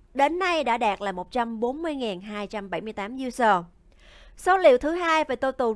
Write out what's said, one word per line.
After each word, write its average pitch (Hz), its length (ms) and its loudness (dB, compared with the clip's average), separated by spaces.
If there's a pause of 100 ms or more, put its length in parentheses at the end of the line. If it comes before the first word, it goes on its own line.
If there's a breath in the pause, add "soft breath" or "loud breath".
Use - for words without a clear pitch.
(140)
đến 294 240 2
nay 349 260 0
đã 233 140 0
đạt 214 220 0
là 202 120 -4
một 180 180 -10
trăm 233 300 -4
bốn 262 220 -4
mươi 320 120 -4
ngàn 220 260 -6
hai 208 260 -8
trăm 196 240 -10
bảy 170 100 -4
mươi 214 120 -10
tám 214 240 -8 (100)
user. 226 300 4 (800 soft breath)
Số 370 200 2
liệu 302 220 8
thứ 294 140 -2
hai 330 320 0
về 262 120 -4
Total 262 400 -2